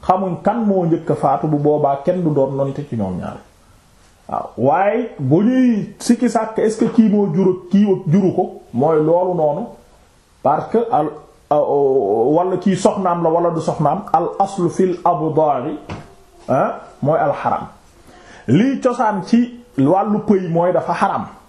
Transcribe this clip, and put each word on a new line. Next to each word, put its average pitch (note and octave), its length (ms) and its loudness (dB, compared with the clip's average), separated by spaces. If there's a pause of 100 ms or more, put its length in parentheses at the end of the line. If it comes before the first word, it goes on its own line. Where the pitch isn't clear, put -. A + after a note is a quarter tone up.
xamuñ F#3 360 -2
kan G#3+ 220 -2
moo F#3+ 200 0
njëkk D#3+ 260 -2
a C#3+ 40 2
faatu, C#3+ 320 -2
bu D3+ 100 0
boobaa D3 480 0
kenn F3+ 180 -2
du D#3+ 60 0
doon C3+ 260 0
nonte C#3 340 -6
ci B2 60 -8
ñoom F#2 220 -4
ñaar. - 200 -10 (920)
Waaw. - 280 -8
Waaye G3 520 0 (100)
bu D3 240 2
ñuy A#3+ 560 0
sikki A#3 300 0
sàkk, A3 300 -2
est-ce A3 260 0
que - 80 -
kii A3 160 4
moo G3+ 240 2
jur F#3 160 2
ak - 220 -4
kii G3+ 140 4 (220)
juru F#3 280 2
ko, - 260 -4 (120)
mooy D3+ 300 2
loolu F3 320 2
noonu, D#3 300 0 (760)
parce D3+ 280 0
que A3 60 2 (140)
al, D3+ 160 2 (420)
a, D3+ 80 2
o, C3 760 2
wala F#3 220 0
kii F#3 180 0
soxnaam F3+ 480 0
la D#3+ 60 2
wala E3+ 200 2
du E3 120 -4
soxnaam, D#3 420 -2 (100)
al F3+ 160 0 (100)
aslu F3+ 300 0
fil F#3 340 0
abdari, D3+ 720 0 (720)
ah, E3 320 0 (220)
mooy D3 180 2
al - 120 2 (120)
haram. - 240 -2 (800)
Lii G#3+ 340 4
cosaan A#3 460 0
ci A#3+ 320 0 (180)
wàllu F#3+ 500 2
pëy F#3 220 2
mooy E3+ 240 2
dafa E3+ 200 0
haram. E3 320 -2 (240)